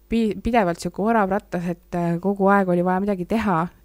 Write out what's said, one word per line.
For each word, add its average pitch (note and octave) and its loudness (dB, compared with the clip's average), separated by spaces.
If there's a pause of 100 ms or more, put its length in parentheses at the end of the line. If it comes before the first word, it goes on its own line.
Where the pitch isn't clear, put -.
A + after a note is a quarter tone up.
(140)
pi-, A3+ 0
pidevalt G#3 0
sihuke F3+ -6
orav G#3 2
rattas, F3+ -4
et, - -10
äh, E3+ 0
kogu G3 0
aeg G3 2
oli F3 2
vaja F#3 0
midagi G3 -2
teha, G3 0 (180)